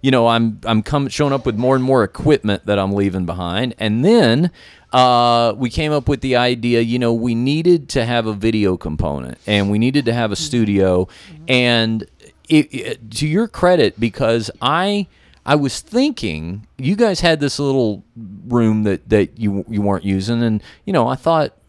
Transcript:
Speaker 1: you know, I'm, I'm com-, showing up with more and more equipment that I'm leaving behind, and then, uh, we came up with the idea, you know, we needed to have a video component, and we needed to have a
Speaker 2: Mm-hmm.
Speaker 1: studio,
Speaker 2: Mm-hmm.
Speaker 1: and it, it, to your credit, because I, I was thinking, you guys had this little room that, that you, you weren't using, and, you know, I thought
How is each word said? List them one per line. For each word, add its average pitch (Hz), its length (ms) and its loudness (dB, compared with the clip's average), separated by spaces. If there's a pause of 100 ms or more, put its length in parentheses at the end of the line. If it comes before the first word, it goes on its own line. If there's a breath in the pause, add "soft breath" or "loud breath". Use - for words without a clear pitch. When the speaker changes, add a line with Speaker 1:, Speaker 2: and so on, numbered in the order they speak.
Speaker 1:
you 135 80 0
know, 120 180 4
I'm, 117 380 0
I'm 110 160 2
com-, 139 280 -4
showing 143 240 -2
up 135 120 -4
with 117 120 -2
more 127 180 2
and 127 80 0
more 127 220 2
equipment 104 600 0
that 104 140 0
I'm 98 140 -2
leaving 98 320 0
behind, 90 520 -6
and 110 280 -2
then, 170 460 4 (420 loud breath)
uh, 120 640 4
we 127 120 -4
came 151 220 -4
up 143 160 -2
with 139 140 -2
the 131 140 0
idea, 120 460 2
you 117 160 0
know, 117 160 0
we 117 220 -2
needed 151 540 2
to 120 160 -2
have 117 200 -2
a 110 80 -4
video 104 440 0
component, 71 680 -6
and 101 240 0
we 104 80 0
needed 131 280 0
to 113 80 0
have 117 180 -2
a 98 40 -4
Speaker 2:
Mm-hmm. - 80 -8
Speaker 1:
studio, 98 640 0 (240 loud breath)
Speaker 2:
Mm-hmm. 156 200 -20
Speaker 1:
and 117 520 0 (440)
it, 151 260 2
it, 117 380 -10
to 151 160 -4
your 202 200 0
credit, 175 520 2
because 117 500 -2 (120)
I, 185 440 -2 (400 soft breath)
I 143 100 2
was 139 260 -2
thinking, 104 840 -4 (120)
you 156 180 -2
guys 202 240 0
had 165 200 2
this 143 200 -2
little 131 440 0 (440)
room 110 360 2
that, 98 260 -2
that 104 280 2
you, 101 320 -2
you 104 120 -2
weren't 101 240 -2
using, 101 360 -2
and, 110 220 0 (220 loud breath)
you 196 80 -4
know, 123 140 2
I 131 80 -2
thought 160 380 0 (160)